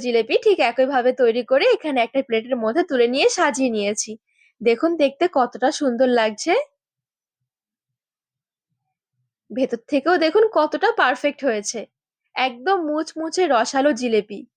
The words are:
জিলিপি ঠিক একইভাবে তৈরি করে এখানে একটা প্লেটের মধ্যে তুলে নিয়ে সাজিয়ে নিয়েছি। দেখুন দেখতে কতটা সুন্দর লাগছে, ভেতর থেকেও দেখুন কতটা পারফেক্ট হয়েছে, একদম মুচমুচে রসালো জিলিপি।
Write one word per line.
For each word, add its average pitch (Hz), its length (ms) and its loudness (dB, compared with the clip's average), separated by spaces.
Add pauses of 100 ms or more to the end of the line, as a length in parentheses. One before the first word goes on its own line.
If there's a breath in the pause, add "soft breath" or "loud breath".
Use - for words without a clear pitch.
জিলিপি 233 300 0 (120)
ঠিক 403 120 4 (120)
একইভাবে 262 400 0 (100)
তৈরি 240 300 2
করে 277 140 4 (120)
এখানে 302 300 -4
একটা 269 220 -2
প্লেটের 233 360 -2
মধ্যে 254 260 0
তুলে 240 240 2
নিয়ে 302 120 2 (100)
সাজিয়ে 277 400 0
নিয়েছি। 208 340 -4 (500)
দেখুন 240 300 0 (120)
দেখতে 277 220 0 (140)
কতটা 240 300 0 (120)
সুন্দর 254 280 2 (100)
লাগছে, 220 340 0 (3000)
ভেতর 254 300 -4 (120)
থেকেও 294 220 2 (100)
দেখুন 403 200 4 (140)
কতটা 302 300 0 (120)
পারফেক্ট 262 480 0
হয়েছে, 214 320 -4 (680)
একদম 262 300 -2 (120)
মুচমুচে 311 540 -4 (120)
রসালো 269 360 2 (100)
জিলিপি। 214 400 -2 (160)